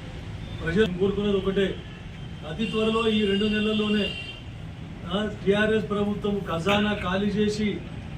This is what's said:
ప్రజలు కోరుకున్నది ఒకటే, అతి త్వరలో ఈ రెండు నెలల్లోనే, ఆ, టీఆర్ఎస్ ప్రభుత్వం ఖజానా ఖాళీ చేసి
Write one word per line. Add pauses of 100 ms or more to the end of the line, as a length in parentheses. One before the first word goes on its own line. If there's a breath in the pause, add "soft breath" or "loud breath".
(640)
ప్రజలు
కోరుకున్నది
ఒకటే, (720)
అతి
త్వరలో
ఈ
రెండు
నెలల్లోనే, (1000)
ఆ, (160)
టీఆర్ఎస్
ప్రభుత్వం (100)
ఖజానా
ఖాళీ
చేసి (380)